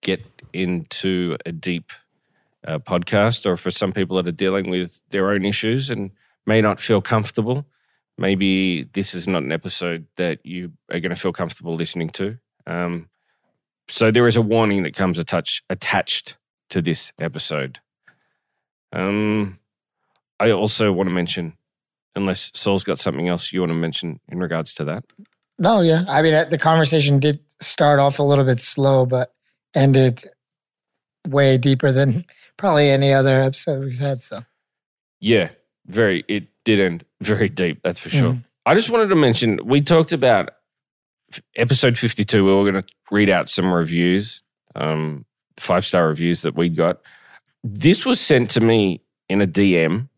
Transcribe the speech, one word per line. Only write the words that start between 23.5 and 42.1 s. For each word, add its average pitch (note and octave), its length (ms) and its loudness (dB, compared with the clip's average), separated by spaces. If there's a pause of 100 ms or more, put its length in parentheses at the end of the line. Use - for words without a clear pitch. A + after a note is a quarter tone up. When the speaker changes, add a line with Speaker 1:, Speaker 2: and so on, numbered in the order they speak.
Speaker 1:
you F#2 60 -2
wanna E2 160 -2
mention E2 520 -6
in F2 120 -10
regards E2 340 -6
to D#2 120 -8
that. F2 200 -8 (560)
Speaker 2:
No, G3 200 4
yeah. E3 260 2
I C#3+ 140 2
mean, D#3+ 120 4
uh, D#3 120 4
the D#3+ 120 -2
conversation D3 600 2
did D3 220 0 (180)
start D3 400 2
off C#3 180 2
a C#3+ 60 0
little C#3+ 220 4
bit B2 160 2
slow, C3+ 440 2
but B2 300 -2 (400)
ended C3 480 4 (1040)
way C3+ 300 4
deeper C3+ 340 2
than C3+ 320 2 (180)
<laughs> - 160 -20
probably D3+ 320 4
any C#3 220 4
other C3+ 300 4
episode C3+ 420 -2
we've B2 160 -8
had, C#3 240 -4
so. G#2+ 220 -12 (760)
Speaker 1:
Yeah, G2 300 2 (360)
very, G2 440 0
it G2+ 180 -4 (160)
did G#2+ 160 2
end F2 240 0 (160)
very G#2 300 0
deep, F2 340 -4
that's F2 160 -4
for - 80 -12
sure. B2+ 240 2
Speaker 2:
Mm. B2 120 -6 (220)
Speaker 1:
I C3+ 80 4
just A3+ 160 2
wanted A3+ 200 2
to F#3+ 60 4
mention, A#2 500 2
we C#3 160 2
talked D#3+ 320 2
about A#2+ 380 2 (760)
f-, - 120 -14 (160)
episode A#2+ 400 2
fifty-two, G#2 480 0